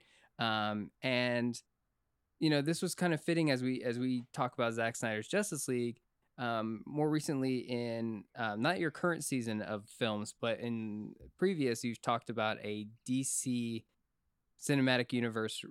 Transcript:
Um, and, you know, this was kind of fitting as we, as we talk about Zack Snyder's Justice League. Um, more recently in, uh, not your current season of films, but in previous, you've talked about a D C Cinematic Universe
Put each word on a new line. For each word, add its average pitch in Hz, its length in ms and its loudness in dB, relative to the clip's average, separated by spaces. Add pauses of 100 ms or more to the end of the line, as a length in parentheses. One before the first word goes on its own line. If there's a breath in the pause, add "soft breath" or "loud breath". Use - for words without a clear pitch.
(380 soft breath)
Um, 107 540 0 (100)
and, 123 580 2 (800)
you 156 120 2
know, 147 120 4
this 160 180 0
was 180 140 -2
kind 175 180 2
of 156 80 0
fitting 165 300 2
as 127 140 2
we, 127 180 -2
as 120 160 0
we 123 340 0
talk 127 220 -2
about 117 200 2
Zack 117 200 0
Snyder's 107 320 -2
Justice 185 400 0
League. 120 320 0 (400)
Um, 113 480 -2
more 151 240 0
recently 135 480 2
in, 117 680 -2 (140)
uh, 110 160 0
not 143 240 2
your 160 140 0
current 170 320 -2
season 113 360 -2
of 104 280 -6
films, 107 520 -2
but 117 200 0
in 110 540 -6 (220)
previous, 147 460 2
you've 117 180 -4
talked 120 300 0
about 110 340 0
a 107 220 -4 (180)
D 131 200 0
C 117 600 -2 (760)
Cinematic 131 520 4
Universe 113 580 0